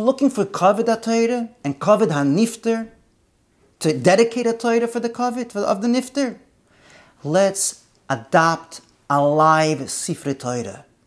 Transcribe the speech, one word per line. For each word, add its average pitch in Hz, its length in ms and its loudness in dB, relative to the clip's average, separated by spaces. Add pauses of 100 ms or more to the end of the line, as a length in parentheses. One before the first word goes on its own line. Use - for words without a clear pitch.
looking 269 220 2
for 208 120 -2
kavod 202 420 0
HaTorah 226 640 -2 (140)
and 143 160 -6
kavod 208 300 2
HaNifter, 220 800 -2 (880)
to 156 180 -2
dedicate 226 520 2
a 226 60 0
Torah 233 340 0
for 233 120 -6
the 233 120 -4
kavod 240 440 -6
of 202 280 -2
the 233 40 -2
Nifter, 254 520 -2 (840)
let's 190 600 -2 (260)
adopt 165 720 0 (300)
alive 156 720 4
Sifrei 139 580 -8
Torah. 120 480 -8 (220)